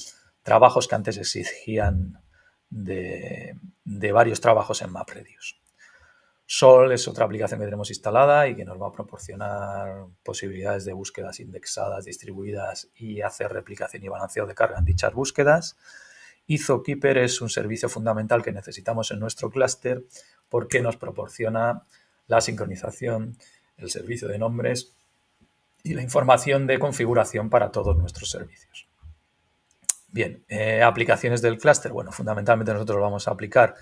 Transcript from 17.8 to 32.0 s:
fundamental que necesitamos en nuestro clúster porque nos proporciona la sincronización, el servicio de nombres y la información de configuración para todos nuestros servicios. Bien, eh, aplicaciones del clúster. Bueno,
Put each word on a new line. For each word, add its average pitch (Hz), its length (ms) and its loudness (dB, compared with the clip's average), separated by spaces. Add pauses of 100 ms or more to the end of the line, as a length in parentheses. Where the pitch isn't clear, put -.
fundamental 113 540 0
que 101 100 -6
necesitamos 101 580 -6
en 104 80 -8
nuestro 110 300 -6
clúster 127 560 -2 (420)
porque 120 340 -2
nos 117 140 -2
proporciona 113 880 -6 (440)
la 117 120 4
sincronización, 110 960 -6 (380)
el 90 140 -14
servicio - 400 -8
de 104 100 -6
nombres 120 540 -4 (880)
y 160 120 -4
la 127 60 -4
información 131 640 4
de 131 140 2
configuración 117 720 0
para 107 220 2
todos 98 260 0
nuestros - 320 -4
servicios. - 580 -14 (1200)
Bien, - 400 -4
eh, 110 340 2
aplicaciones 117 600 4
del 113 160 2
clúster. - 340 4
Bueno, - 220 -10